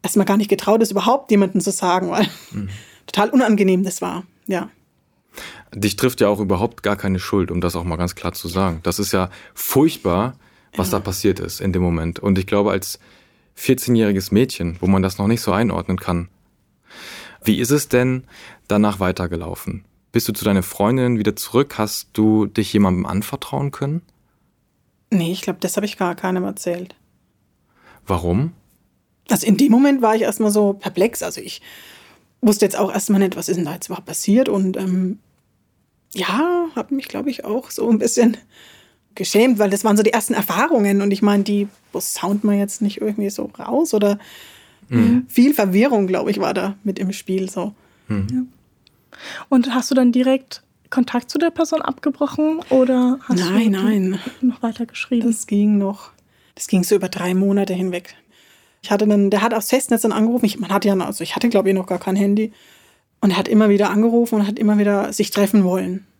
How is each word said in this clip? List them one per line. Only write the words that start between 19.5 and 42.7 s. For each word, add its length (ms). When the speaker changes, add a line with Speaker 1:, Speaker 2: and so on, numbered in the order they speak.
Speaker 2:
Bist 180
du 40
zu 120
deinen 180
Freundinnen 560
wieder 180
zurück? 400
Hast 380
du 320
dich 260
jemandem 320
anvertrauen 680
können? 320
Speaker 1:
Nee, 220
ich 100
glaub, 180
das 160
hab 80
ich 140
gar 160
keinem 300
erzählt. 500
Speaker 2:
Warum? 460
Speaker 1:
Also 160
in 100
dem 140
Moment 320
war 140
ich 60
erstmal 280
so 220
perplex. 500
Also 180
ich 200
wusste 240
jetzt 140
auch 140
erstmal 280
nicht, 160
was 120
ist 80
denn 80
da 100
jetzt 140
überhaupt 180
passiert. 420
Und, 280
ähm, 420
ja, 600
hab 160
mich, 180
glaub 180
ich, 180
auch 260
so 200
ein 80
bisschen 380
geschämt, 440
weil 120
das 140
waren 120
so 60
die 100
ersten 220
Erfahrungen. 680
Und 80
ich 120
mein, 220
die 240
posaunt 520
man 140
jetzt 220